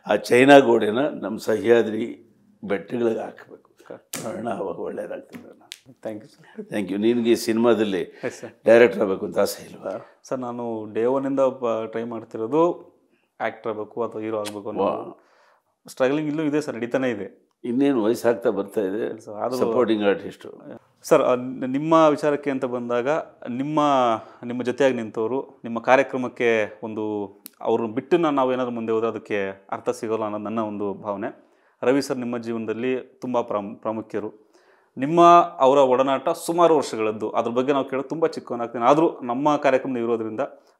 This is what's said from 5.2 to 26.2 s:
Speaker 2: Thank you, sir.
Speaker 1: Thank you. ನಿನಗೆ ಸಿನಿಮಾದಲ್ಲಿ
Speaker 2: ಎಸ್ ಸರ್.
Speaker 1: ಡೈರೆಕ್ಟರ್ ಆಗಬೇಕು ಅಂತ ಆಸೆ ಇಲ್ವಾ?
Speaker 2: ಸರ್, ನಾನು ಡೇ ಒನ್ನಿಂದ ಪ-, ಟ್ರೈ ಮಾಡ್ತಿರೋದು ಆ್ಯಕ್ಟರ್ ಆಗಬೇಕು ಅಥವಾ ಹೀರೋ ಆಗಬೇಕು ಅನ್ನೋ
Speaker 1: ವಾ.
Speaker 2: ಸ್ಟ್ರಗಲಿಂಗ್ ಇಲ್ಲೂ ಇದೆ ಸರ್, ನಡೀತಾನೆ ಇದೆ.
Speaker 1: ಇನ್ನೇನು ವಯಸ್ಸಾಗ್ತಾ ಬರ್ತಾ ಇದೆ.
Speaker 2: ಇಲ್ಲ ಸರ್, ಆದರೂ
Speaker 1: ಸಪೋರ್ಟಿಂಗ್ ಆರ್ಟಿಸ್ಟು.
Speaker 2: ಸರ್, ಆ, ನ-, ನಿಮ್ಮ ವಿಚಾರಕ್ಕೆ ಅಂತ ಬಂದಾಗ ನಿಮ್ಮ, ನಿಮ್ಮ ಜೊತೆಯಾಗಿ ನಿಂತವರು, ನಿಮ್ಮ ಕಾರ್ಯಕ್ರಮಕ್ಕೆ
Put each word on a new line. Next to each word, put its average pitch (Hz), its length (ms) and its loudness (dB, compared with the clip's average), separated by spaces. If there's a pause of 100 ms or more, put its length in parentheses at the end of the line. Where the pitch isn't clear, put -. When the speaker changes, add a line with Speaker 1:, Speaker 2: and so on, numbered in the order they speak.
Speaker 2:
Thank 110 340 -14
you, - 40 -20
sir. - 440 -20
Speaker 1:
Thank 101 200 -4
you. 101 100 -4
ನಿನಗೆ 117 360 2
ಸಿನಿಮಾದಲ್ಲಿ 110 640 0
Speaker 2:
ಎಸ್ - 340 -10
ಸರ್. - 300 -18
Speaker 1:
ಡೈರೆಕ್ಟರ್ 113 380 6
ಆಗಬೇಕು 95 240 -2
ಅಂತ 92 120 -6
ಆಸೆ - 280 -2
ಇಲ್ವಾ? 95 400 -12 (160)
Speaker 2:
ಸರ್, 135 160 -8
ನಾನು 117 540 -8
ಡೇ 110 120 -2
ಒನ್ನಿಂದ 135 360 0
ಪ-, 120 500 0
ಟ್ರೈ 113 140 -6
ಮಾಡ್ತಿರೋದು 117 580 -2 (800)
ಆ್ಯಕ್ಟರ್ 113 320 -6
ಆಗಬೇಕು 107 300 -8
ಅಥವಾ 110 200 -6
ಹೀರೋ 110 160 -4
ಆಗಬೇಕು 104 300 -8
ಅನ್ನೋ 104 140 -4
Speaker 1:
ವಾ. - 400 -4 (680)
Speaker 2:
ಸ್ಟ್ರಗಲಿಂಗ್ 147 420 0
ಇಲ್ಲೂ 156 120 -4
ಇದೆ 147 180 0
ಸರ್, 139 140 -6
ನಡೀತಾನೆ 120 360 -2
ಇದೆ. 101 400 -10 (140)
Speaker 1:
ಇನ್ನೇನು 127 380 2
ವಯಸ್ಸಾಗ್ತಾ 117 480 0
ಬರ್ತಾ 101 300 -4
ಇದೆ. 104 260 -2
Speaker 2:
ಇಲ್ಲ 107 120 -10
ಸರ್, 107 160 -18
ಆದರೂ 117 240 -6
Speaker 1:
ಸಪೋರ್ಟಿಂಗ್ 113 460 0
ಆರ್ಟಿಸ್ಟು. 98 580 -2 (400)
Speaker 2:
ಸರ್, 147 200 4
ಆ, 123 120 4
ನ-, 127 320 -6
ನಿಮ್ಮ 156 440 4
ವಿಚಾರಕ್ಕೆ 147 400 0
ಅಂತ 131 140 -4
ಬಂದಾಗ 120 440 -2 (400)
ನಿಮ್ಮ, 143 320 -2 (640)
ನಿಮ್ಮ 120 180 -6
ಜೊತೆಯಾಗಿ 123 340 2
ನಿಂತವರು, 113 680 -6
ನಿಮ್ಮ 117 140 -6
ಕಾರ್ಯಕ್ರಮಕ್ಕೆ 120 1040 2